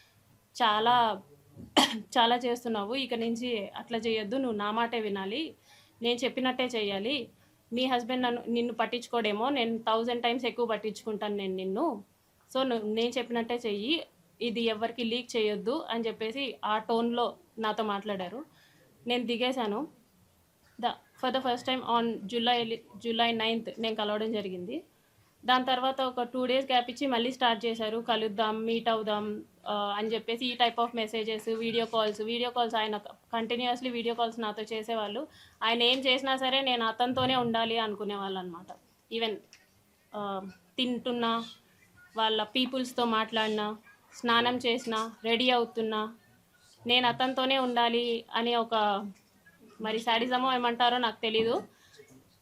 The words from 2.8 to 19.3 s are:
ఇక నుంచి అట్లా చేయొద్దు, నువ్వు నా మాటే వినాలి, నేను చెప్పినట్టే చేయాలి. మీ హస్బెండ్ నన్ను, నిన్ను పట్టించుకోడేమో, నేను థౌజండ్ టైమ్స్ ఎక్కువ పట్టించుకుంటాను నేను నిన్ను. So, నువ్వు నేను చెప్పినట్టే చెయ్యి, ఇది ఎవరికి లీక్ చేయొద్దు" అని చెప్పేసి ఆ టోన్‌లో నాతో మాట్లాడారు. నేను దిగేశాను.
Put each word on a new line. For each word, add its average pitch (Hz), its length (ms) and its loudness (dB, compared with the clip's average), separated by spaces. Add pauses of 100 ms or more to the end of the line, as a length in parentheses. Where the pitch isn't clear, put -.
ఇక 247 200 -2
నుంచి 226 640 -2
అట్లా 226 220 -6
చేయొద్దు, 220 380 -2
నువ్వు 254 200 0
నా 208 140 0
మాటే 233 300 0
వినాలి, 208 540 -4 (480)
నేను 240 220 2
చెప్పినట్టే 254 420 0
చేయాలి. 226 600 -2 (440)
మీ 247 120 0
హస్బెండ్ 254 380 0
నన్ను, 240 260 0
నిన్ను 233 260 0
పట్టించుకోడేమో, 226 720 0
నేను 233 300 0
థౌజండ్ 233 440 0
టైమ్స్ 240 220 2
ఎక్కువ 233 220 0
పట్టించుకుంటాను 208 720 -2
నేను 190 180 -2
నిన్ను. 196 500 -2 (520)
So, 262 60 2
నువ్వు 220 320 0
నేను 233 240 2
చెప్పినట్టే 240 380 -2 (100)
చెయ్యి, 214 380 -2 (360)
ఇది 233 220 0
ఎవరికి 233 420 -2
లీక్ 240 320 -2
చేయొద్దు" 214 540 0
అని 233 160 -2
చెప్పేసి 226 580 -4
ఆ 214 140 2
టోన్‌లో 233 580 0 (220)
నాతో 214 240 0
మాట్లాడారు. 202 600 -4 (640)
నేను 247 200 0
దిగేశాను. 240 800 -2 (760)